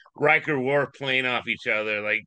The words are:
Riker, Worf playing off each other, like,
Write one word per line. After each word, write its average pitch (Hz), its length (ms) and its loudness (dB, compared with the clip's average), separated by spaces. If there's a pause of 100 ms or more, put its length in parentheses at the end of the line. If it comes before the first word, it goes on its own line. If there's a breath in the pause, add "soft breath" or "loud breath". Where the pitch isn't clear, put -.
(160 soft breath)
Riker, 151 440 2
Worf 135 360 2
playing 131 300 0
off 120 220 -2
each 113 200 -4
other, 107 340 0
like, 107 240 -2